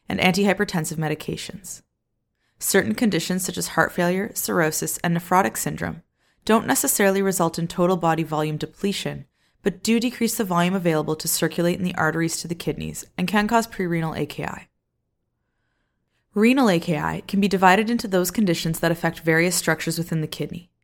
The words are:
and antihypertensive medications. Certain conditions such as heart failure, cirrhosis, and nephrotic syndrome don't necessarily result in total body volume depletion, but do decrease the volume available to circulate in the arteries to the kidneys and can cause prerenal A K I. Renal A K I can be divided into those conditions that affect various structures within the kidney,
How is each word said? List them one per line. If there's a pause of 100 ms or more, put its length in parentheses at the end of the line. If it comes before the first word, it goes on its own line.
and
antihypertensive
medications. (760)
Certain
conditions
such
as
heart
failure,
cirrhosis,
and
nephrotic
syndrome (420)
don't
necessarily
result
in
total
body
volume
depletion, (380)
but
do
decrease
the
volume
available
to
circulate
in
the
arteries
to
the
kidneys (140)
and
can
cause
prerenal
A
K
I. (1700)
Renal
A
K
I
can
be
divided
into
those
conditions
that
affect
various
structures
within
the
kidney, (140)